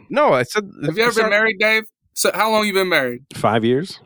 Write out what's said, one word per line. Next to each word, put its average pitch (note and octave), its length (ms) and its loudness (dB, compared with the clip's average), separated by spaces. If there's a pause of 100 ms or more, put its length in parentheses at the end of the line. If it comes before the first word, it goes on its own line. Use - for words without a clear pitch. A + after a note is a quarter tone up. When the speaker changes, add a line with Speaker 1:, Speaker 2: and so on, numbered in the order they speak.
Speaker 1:
No, B3+ 240 2
I B2+ 120 2
said G#3 200 -6 (200)
Speaker 2:
Have D#3 120 -4
you A3 60 0
ever A#3+ 80 4
Speaker 1:
it's A3+ 80 -2
not A3 60 2
Speaker 2:
been A3 60 0
married, G#3+ 300 0
Dave? A3 240 0 (300)
So - 200 0
how G#3+ 160 0
long G#3+ 160 2
you G3+ 60 -2
been F#3+ 160 0
married? C3 360 -2 (100)
Speaker 3:
Five A2 280 0
years. B2+ 440 0